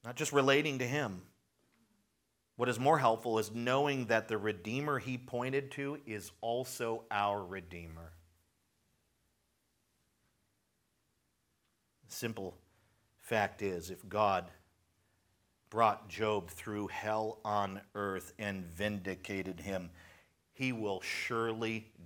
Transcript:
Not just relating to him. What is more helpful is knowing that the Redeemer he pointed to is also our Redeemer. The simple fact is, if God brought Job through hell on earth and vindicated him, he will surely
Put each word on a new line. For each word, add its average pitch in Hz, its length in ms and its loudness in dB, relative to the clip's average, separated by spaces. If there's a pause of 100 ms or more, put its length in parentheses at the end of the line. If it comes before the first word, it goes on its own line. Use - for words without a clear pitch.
Not 120 120 -8
just 147 160 -2
relating 139 460 6
to 123 100 0
him. 120 360 -2 (1300)
What 123 120 2
is 117 100 0
more 147 200 6
helpful 113 400 4
is 107 100 -2
knowing 127 560 2
that 110 220 4
the 110 100 -2
Redeemer 110 640 -2
he 127 180 -6
pointed 131 540 -4
to 143 340 -6
is 107 260 -8 (100)
also 117 680 -2
our 101 340 2
Redeemer. 85 720 -10 (4000)
The - 80 -12
simple 110 440 -4 (600)
fact 107 440 0
is, 90 260 -2
if 95 180 -12
God 95 440 2 (1200)
brought 107 360 6
Job 101 440 0
through 104 380 -4
hell 110 540 -2
on 101 380 0 (140)
earth 98 420 -4
and 98 260 -4
vindicated 92 1000 -4
him, 90 280 -4 (640)
he 131 180 -2
will 104 300 -2
surely 113 920 -2 (140)